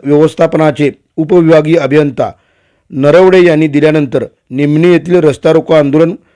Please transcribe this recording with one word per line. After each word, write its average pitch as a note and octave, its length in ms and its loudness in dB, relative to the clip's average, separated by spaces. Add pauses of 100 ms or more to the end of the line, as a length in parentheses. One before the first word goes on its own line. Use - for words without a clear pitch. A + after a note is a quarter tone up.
व्यवस्थापनाचे D3+ 880 -2 (260)
उपविभागीय D#3+ 600 0
अभियंता C3+ 540 -2 (580)
नरवडे F3 560 2
यांनी D#3 220 0
दिल्यानंतर D3 580 -2 (240)
निमणे D3 420 0
येथील E3+ 240 0
रस्ता D#3 360 0
रोको E3 220 0
आंदोलन D#3 420 0 (200)